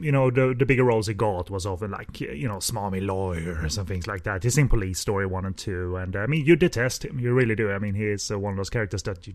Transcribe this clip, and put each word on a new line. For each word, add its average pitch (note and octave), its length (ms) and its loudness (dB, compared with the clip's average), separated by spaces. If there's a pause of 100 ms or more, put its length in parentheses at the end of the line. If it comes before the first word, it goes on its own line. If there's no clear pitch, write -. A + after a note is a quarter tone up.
you D#3 100 -2
know, C3+ 200 4
the, C3 280 4
the C3+ 60 2
bigger C3 200 6
roles A2 220 4
he A2 60 -2
got G2 380 -2
was F#2+ 160 -4
often, G2 240 -4
like, - 300 -10
you C#3 280 -6
know, G2+ 80 -4
smarmy G2 500 -4
lawyers F2 680 -2
and G2 100 -4
things F#2 200 -4
like G2+ 180 -6
that. G2 180 -2
He's A#2+ 140 0
in C#3+ 140 4
Police F#2 280 2
Story G2 280 0
one F#2 180 -4
and F#2+ 120 -6
two, F2+ 400 -4
and, F#2 200 -6
I G2+ 100 -2
mean, D3 200 0
you E3 100 10
detest D#3+ 480 0
him, C3+ 160 -6
you A#2+ 140 2
really A#2+ 200 4
do. G#2 180 2
I G2 60 -2
mean, G2+ 160 -2
he G#2+ 120 -2
is, G#2 240 -4
uh, G#2 80 -2
one G2 160 -2
of - 20 -4
those G2 140 -4
characters G#2+ 320 -2
that F#2+ 240 -8
you G2 80 -12